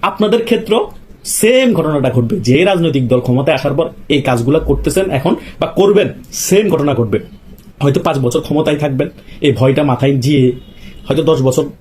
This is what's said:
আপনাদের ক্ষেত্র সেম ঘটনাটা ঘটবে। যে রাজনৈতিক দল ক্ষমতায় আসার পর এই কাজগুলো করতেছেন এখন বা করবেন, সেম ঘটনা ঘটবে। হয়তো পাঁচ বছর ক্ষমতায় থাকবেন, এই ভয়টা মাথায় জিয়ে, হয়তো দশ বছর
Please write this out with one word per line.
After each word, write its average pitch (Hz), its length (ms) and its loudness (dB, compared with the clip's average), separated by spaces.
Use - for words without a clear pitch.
আপনাদের 214 420 0
ক্ষেত্র 226 420 -2
সেম 247 500 2
ঘটনাটা 151 360 0
ঘটবে। 113 300 -2
যে 123 240 2
রাজনৈতিক 160 440 0
দল 127 120 2
ক্ষমতায় 135 340 0
আসার 135 200 -2
পর 160 160 -2
এই 143 140 0
কাজগুলো 127 380 0
করতেছেন 170 500 -2
এখন 147 260 0
বা 165 60 0
করবেন, 196 420 2
সেম 202 360 0
ঘটনা 147 260 0
ঘটবে। 107 240 -2
হয়তো 143 200 2
পাঁচ 156 180 0
বছর 127 220 0
ক্ষমতায় 151 360 -2
থাকবেন, 139 320 -2
এই 143 120 2
ভয়টা 131 300 2
মাথায় 139 360 0
জিয়ে, 127 340 2
হয়তো 151 160 4
দশ 151 200 2
বছর 131 220 2